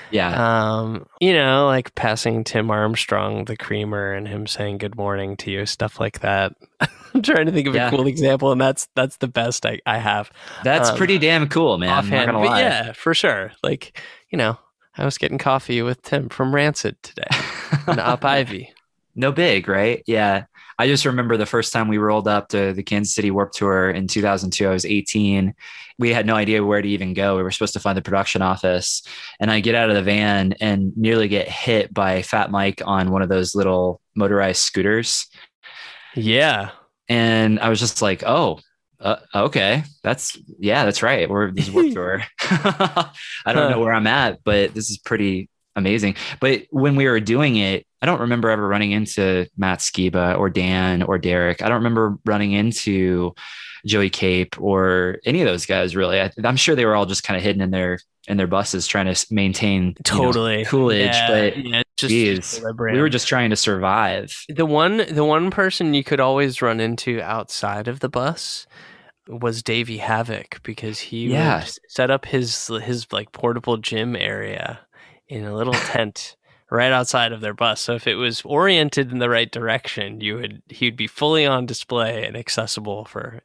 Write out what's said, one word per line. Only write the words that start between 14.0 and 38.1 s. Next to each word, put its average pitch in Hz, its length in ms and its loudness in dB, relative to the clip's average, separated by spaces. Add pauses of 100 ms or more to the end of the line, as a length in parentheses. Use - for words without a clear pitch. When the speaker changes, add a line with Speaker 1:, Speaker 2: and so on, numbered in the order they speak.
Speaker 2:
you 175 80 -4
know, 117 180 0 (400)
I 143 80 -2
was 139 140 -2
getting - 200 -2
coffee 131 440 0
with 123 200 -4
Tim 139 260 -4
from 131 260 -2
Rancid 147 480 0
today - 240 -12 (280)
Speaker 1:
<laughs> - 320 -4
Speaker 2:
and 156 140 0
Op 123 240 -2
Ivy. 127 480 -2 (420)
Speaker 1:
No 131 180 0
big, 139 360 2
right? 101 380 2
Yeah. 104 380 2 (340)
I 120 80 2
just 139 180 2
remember 123 320 0
the 104 100 0
first - 260 -2
time 113 160 2
we 107 100 2
rolled 107 280 2
up 104 220 0
to 98 240 0
the 95 100 -6
Kansas 104 320 -2
City 104 160 0
Warped 98 240 0
Tour 95 360 2
in 92 180 -2
two 104 140 -2
thousand 95 300 0
two, 101 140 0
I 95 60 2
was 92 140 0
eighteen. 101 680 0 (440)
We 120 140 2
had 113 140 2
no 110 80 2
idea 107 300 2
where 104 180 2
to 101 60 -2
even 92 260 -2
go. 98 220 2
We 92 60 0
were 92 100 -2
supposed - 220 -4
to 98 60 -4
find 98 160 0
the 92 60 -2
production 95 400 0
office, 92 600 0 (360)
and 107 120 0
I 110 100 4
get 113 140 2
out 117 160 4
of 104 60 4
the 98 60 2
van 101 580 2
and 98 360 0
nearly 110 320 2
get 98 200 0
hit 110 460 0
by 92 280 0
Fat 104 280 0
Mike 98 340 0
on 95 280 2
one 95 100 2
of 87 60 0
those 92 260 0
little 92 460 2 (160)
motorized 98 460 2
scooters. 104 640 0 (880)
Speaker 2:
Yeah. 113 560 2 (380)
Speaker 1:
And 113 520 4
I 113 80 2
was 110 120 2
just 120 220 -2
like, 98 240 0